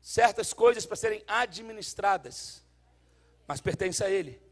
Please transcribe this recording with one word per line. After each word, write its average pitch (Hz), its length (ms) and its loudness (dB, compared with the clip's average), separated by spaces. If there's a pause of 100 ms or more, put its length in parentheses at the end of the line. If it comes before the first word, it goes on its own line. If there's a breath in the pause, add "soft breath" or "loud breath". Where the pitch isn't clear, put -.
certas 220 500 2
coisas 226 340 4
para - 120 -8
serem 214 300 -2
administradas, 202 1300 -4 (840 soft breath)
mas 143 140 -6
pertence 185 420 0
a 196 60 0
Ele. 180 320 -2 (100)